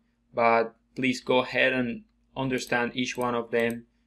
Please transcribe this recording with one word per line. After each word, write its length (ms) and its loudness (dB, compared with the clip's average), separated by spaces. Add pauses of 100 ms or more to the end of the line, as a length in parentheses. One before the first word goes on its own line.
(320)
but 420 2 (220)
please 240 -2
go 200 2
ahead 340 2
and 300 -4 (320)
understand 580 -2
each 220 -4
one 180 -2
of 160 -4
them 340 0 (220)